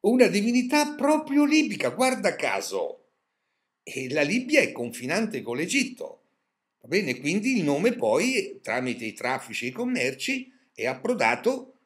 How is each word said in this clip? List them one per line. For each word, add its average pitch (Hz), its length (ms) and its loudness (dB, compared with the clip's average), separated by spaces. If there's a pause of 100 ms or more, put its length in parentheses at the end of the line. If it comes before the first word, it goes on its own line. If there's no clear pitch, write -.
una 240 260 6
divinità 247 680 2
proprio 294 500 2
libica, 294 460 2
guarda 220 440 0
caso. 98 600 -4 (880)
E 131 300 -8
la 151 80 0
Libia 247 400 2
è 160 100 2
confinante 127 720 -4
con 117 160 -6
l'Egitto, - 680 -4 (600)
va 120 60 -20
bene? 143 300 0
Quindi 202 380 0
il 185 80 2
nome 151 300 2
poi, 120 680 0
tramite 120 440 -4
i 104 80 -8
traffici 123 500 -6
e 123 40 -4
i 135 40 -8
commerci, 247 800 -4 (220)
è - 120 -4
approdato 214 1000 0